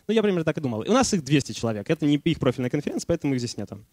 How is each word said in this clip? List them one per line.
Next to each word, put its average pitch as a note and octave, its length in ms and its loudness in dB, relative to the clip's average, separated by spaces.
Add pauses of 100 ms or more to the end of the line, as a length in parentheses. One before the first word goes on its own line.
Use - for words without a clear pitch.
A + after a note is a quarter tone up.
Ну, G#3+ 60 2
я A3 80 2
примерно F3+ 220 2
так D#3 120 0
и E3+ 60 -8
думал. A#2 200 -2
И - 60 -6
у G3 60 2
нас B3+ 180 4
их F3+ 100 0
двести C3 300 0
человек. G#2+ 380 -4
Это D#3+ 160 0
не D3 100 4
их D3+ 220 0
профильная B2+ 320 0
конференция, D#3 360 -4
поэтому D3+ 280 0
их B2+ 60 -2
здесь A#2 180 -6
нету. G#2 340 -12